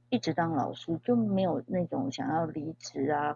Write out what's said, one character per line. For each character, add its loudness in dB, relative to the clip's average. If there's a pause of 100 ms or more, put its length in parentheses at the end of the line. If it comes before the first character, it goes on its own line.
一 2
直 0
当 2
老 0
师， -4
就 4
没 2
有 2
那 0
种 -2
想 -4
要 2
离 -6
职 -2
啊， 0